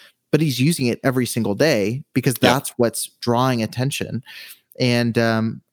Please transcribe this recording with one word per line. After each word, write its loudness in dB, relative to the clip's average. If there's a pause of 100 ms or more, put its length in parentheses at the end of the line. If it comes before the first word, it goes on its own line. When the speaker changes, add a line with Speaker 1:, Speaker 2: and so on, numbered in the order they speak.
(300)
Speaker 1:
but 2
he's 0
using 2
it -2
every 2
single -2
day 0 (100)
because 0
Speaker 2:
Yeah. 6
Speaker 1:
that's 0
what's 0 (140)
drawing 0
attention. -6 (560)
And, 2
um, 0 (120)